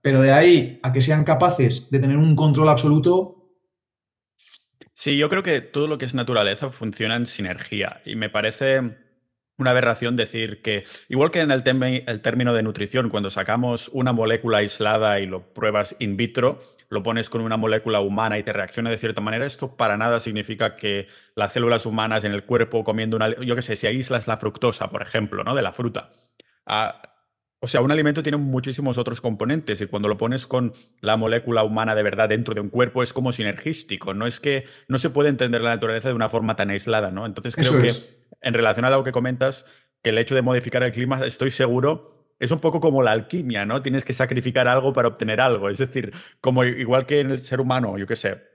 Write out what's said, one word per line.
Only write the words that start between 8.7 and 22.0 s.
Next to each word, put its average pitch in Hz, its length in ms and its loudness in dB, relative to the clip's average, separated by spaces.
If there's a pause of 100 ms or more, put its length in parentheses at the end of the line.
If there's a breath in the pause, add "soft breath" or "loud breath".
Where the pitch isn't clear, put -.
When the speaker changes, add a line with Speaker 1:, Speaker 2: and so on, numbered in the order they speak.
Speaker 2:
una 127 140 0
aberración 123 460 2
decir 113 460 -4
que, 104 220 -4 (240 loud breath)
igual 143 220 2
que 175 100 -2
en 156 100 2
el 131 140 0
tem-, 127 420 0
el 110 140 -6
término 123 340 0
de 113 80 2
nutrición, 110 460 -2
cuando 101 200 -4
sacamos 113 640 -2
una 127 200 0
molécula 113 460 2
aislada 107 640 2
y 98 60 -6
lo 92 260 -12
pruebas 104 460 -2
in 101 180 -4
vitro, 120 440 -2 (300 soft breath)
lo 107 120 -6
pones 113 260 -2
con 113 140 -4
una 110 140 -2
molécula 110 440 0
humana 104 380 -2
y 104 60 -6
te 110 80 -6
reacciona 101 360 -6
de 117 100 -4
cierta 110 220 -4
manera, 110 260 -4
esto 131 300 -10
para 107 200 2
nada 113 240 0
significa 110 560 -4
que 101 320 -6 (260 soft breath)
las 104 180 -2
células 120 340 0
humanas 110 380 -2